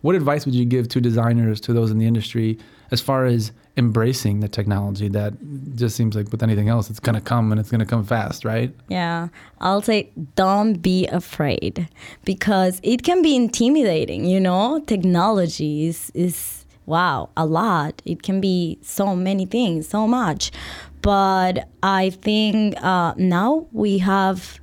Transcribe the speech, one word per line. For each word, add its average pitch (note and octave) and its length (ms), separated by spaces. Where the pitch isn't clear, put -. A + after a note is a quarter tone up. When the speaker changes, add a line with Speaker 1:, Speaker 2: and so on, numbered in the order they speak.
Speaker 1:
What E3 120
advice D3 320
would C3 80
you B2 100
give A#2+ 260
to C3 100
designers, A#2 640
to A#2+ 100
those A2+ 180
in A2 80
the A2+ 80
industry, A2 520
as B2 80
far C3+ 240
as A#2 260
embracing A2+ 640
the G#2+ 80
technology G2+ 600
that G#2 240
just A#2 220
seems A2 180
like G#2 160
with A2+ 120
anything G#2+ 260
else, A2+ 220
it's G#2+ 100
gonna A2 220
come A2+ 280
and G#2+ 80
it's G#2 120
gonna A2+ 160
come A2+ 180
fast, A2 400
right? A2+ 280
Speaker 2:
Yeah. E3+ 400
I'll G3 220
say, G#3+ 280
don't G3+ 380
be F#3 340
afraid, - 800
because F#3+ 600
it B3 180
can F4+ 200
be D4+ 120
intimidating, A#3 920
you F#3 120
know? G3+ 480
Technology F3 1000
is, - 280
is, - 520
wow, D#3 540
a D#3+ 80
lot. E3 580
It E3+ 180
can F#3+ 200
be F3+ 400
so G3 340
many F#3+ 300
things, F#3 420
so G#3+ 180
much. A#3+ 460
But F#3+ 680
I F#3+ 280
think, G#3+ 760
uh, F3+ 320
now G3+ 560
we G#3 260
have F#3+ 640